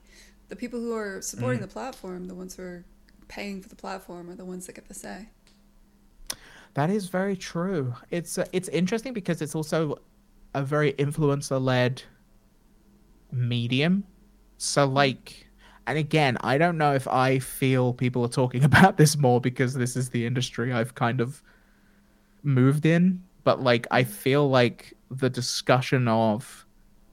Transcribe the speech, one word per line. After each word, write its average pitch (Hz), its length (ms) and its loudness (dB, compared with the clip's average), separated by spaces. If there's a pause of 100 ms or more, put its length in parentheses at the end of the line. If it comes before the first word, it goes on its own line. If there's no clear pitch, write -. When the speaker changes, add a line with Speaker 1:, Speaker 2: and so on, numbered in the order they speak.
(500)
Speaker 1:
The 190 60 -14
people 240 240 -10
who 233 140 -6
are 196 280 -8
supporting 233 380 -4
Speaker 2:
Mm. 196 40 -8
Speaker 1:
the 185 40 -10
platform, 190 580 -12
the 185 100 -14
ones 185 200 -14
who 185 80 -16
are 180 220 -14 (420)
paying 202 340 -12
for - 80 -20
the 190 60 -20
platform, 180 540 -14
are 180 60 -16
the 185 100 -16
ones 185 220 -12
that - 80 -18
get - 120 -20
the 202 60 -20
say. 208 360 -16 (1500)
Speaker 2:
That 147 140 2
is 202 180 -2
very 190 300 -2
true. 170 560 -4 (160)
It's, 170 280 -6
uh, 175 160 -2
it's 180 160 -2
interesting 226 440 -2
because 190 280 -4
it's 151 140 -6
also 156 440 -2 (540)
a 139 100 -2
very 147 300 2
influencer-led 135 1120 0 (1300)
medium. 127 720 0 (540)
So, - 300 2
Speaker 1:
Mm. 131 60 -2
Speaker 2:
like, - 540 0 (400)
and 135 100 -2
again, 151 440 2
I 127 160 2
don't 170 200 2
know 147 160 2
if 131 140 -2
I 131 320 2
feel 127 540 0
people 123 300 0
are 120 60 -2
talking 127 340 0
<laughs> 139 80 4
about 185 260 8
this 151 200 6
more 123 240 4
because 127 320 0
this 123 240 -4
is 123 120 -4
the 117 160 -4
industry 123 460 -4
I've 117 240 -2
kind 123 260 0
of 127 200 -6 (1040)
moved 139 420 4
in, 180 360 4 (220)
but, - 180 2
like, 123 300 4
I 127 140 4
feel 139 440 0
like 123 440 2 (160)
the 135 200 -2
discussion 127 800 0
of 113 580 0 (480)